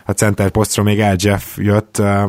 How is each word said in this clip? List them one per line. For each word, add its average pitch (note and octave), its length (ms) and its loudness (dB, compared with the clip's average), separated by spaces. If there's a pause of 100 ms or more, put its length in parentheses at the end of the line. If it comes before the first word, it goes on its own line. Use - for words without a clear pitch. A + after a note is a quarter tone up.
a - 60 -4
center G2+ 380 0
posztról, G#2+ 360 0
még G#2 140 2
Al G2+ 180 2
Jeff G2 400 -2
jött. G2+ 420 -2
Eh, G2+ 300 0